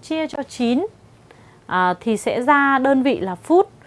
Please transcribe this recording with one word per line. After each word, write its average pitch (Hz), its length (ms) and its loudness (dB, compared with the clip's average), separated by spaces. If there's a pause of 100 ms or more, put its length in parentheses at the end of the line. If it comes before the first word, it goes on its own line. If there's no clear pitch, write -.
chia 311 260 -4
cho 285 160 -8
chín, 254 440 -2 (800)
à, 180 340 0
thì 220 180 -2
sẽ - 240 -4
ra 277 380 2
đơn 269 240 2
vị 262 160 0
là 185 160 -6
phút. 359 340 2 (180)